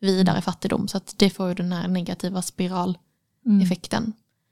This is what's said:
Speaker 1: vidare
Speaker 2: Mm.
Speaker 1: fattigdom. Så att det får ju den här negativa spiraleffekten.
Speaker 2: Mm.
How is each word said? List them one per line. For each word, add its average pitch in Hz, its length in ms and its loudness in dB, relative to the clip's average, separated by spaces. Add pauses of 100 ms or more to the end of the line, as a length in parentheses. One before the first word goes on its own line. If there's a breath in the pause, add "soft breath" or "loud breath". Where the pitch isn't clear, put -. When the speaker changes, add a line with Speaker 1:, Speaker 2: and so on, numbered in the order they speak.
Speaker 1:
vidare 190 340 4
Speaker 2:
Mm. 175 80 -2
Speaker 1:
fattigdom. - 460 -4
Så - 80 -6
att - 200 -10
det 196 140 4
får 185 180 -4
ju 180 60 -2
den 180 180 -4
här 180 160 -4
negativa 180 540 -4
spiraleffekten. 185 1600 -2
Speaker 2:
Mm. 220 100 -6 (400)